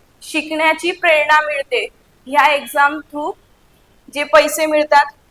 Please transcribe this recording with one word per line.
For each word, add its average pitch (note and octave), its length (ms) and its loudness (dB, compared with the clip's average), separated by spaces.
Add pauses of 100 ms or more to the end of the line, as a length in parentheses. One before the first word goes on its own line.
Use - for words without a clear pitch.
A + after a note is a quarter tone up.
(220)
शिकण्याची D#4+ 680 -4
प्रेरणा D#4 560 2
मिळते C#4 420 -6 (380)
ह्या C#4+ 260 2
एक्झाम C#4+ 460 -2
through, D4 340 -10 (840)
जे D4 100 -4
पैसे D4+ 420 2
मिळतात D4+ 380 2 (260)